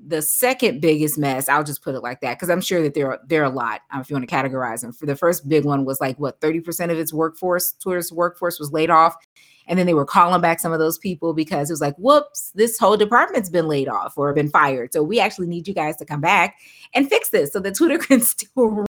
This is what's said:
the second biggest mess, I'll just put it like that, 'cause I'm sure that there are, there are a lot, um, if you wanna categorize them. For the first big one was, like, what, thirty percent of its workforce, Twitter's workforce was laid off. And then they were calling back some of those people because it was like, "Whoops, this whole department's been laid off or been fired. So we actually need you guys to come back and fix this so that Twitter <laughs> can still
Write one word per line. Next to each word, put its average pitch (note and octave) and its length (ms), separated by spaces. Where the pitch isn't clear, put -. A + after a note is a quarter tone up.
the D#3 140
second A3+ 600
biggest D3+ 360
mess, C3+ 320
I'll D3 140
just C#3+ 200
put C3+ 120
it A#2 80
like B2 180
that, B2 160
'cause F3 120
I'm F3 120
sure F3 220
that C#3+ 100
there C3+ 180
are, - 140
there D#3 160
are D3 40
a C3+ 40
lot, A#2+ 320
um, C#3 100
if - 80
you D3 60
wanna B2+ 120
categorize B2+ 540
them. A#2+ 100
For D3 160
the C#3 80
first E3+ 340
big D3+ 160
one C#3 180
was, C3 160
like, C3 200
what, C#3 220
thirty D#3+ 180
percent E3+ 320
of D#3+ 80
its D#3+ 120
workforce, D#3+ 640
Twitter's F3 380
workforce F3 480
was D3 120
laid D#3 200
off. E3 240
And F3+ 140
then F3+ 80
they E3+ 80
were C#3 100
calling F3+ 360
back E3+ 180
some E3 120
of D#3+ 60
those D#3+ 220
people E3 340
because D3+ 380
it - 20
was C#3+ 80
like, C#3+ 140
"Whoops, C#4+ 580
this A3+ 240
whole G#3 200
department's A#3 520
been D#3+ 180
laid C#3 220
off G2 260
or C#3+ 160
been C#3+ 200
fired. C3+ 420
So D#3 80
we G3 180
actually F#3+ 280
need E3+ 200
you G3 60
guys D#3 240
to D3 80
come D3 160
back F3+ 380
and C4+ 160
fix - 200
this D#3+ 220
so G3+ 100
that F#3+ 120
Twitter D#4+ 240
<laughs> - 0
can C4+ 240
still G#3+ 640